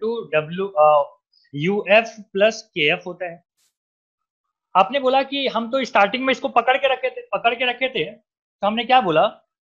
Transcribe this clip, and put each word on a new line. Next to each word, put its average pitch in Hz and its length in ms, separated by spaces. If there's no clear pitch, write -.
to 220 100
W, 160 340
अ, 151 400
यू 185 380
एफ 220 240
प्लस 214 280
के 151 160
एफ 175 160
होता 175 260
है। 170 120
आपने 208 240
बोला 262 260
कि 269 220
हम 226 240
तो 262 140
स्टार्टिंग 208 400
में 269 60
इसको 247 200
पकड़ 247 260
के 269 160
रखे 254 160
थे, 247 120
पकड़ 233 220
के 254 100
रखे 247 240
थे, 190 160
तो - 640
हमने 220 180
क्या 254 160
बोला 175 240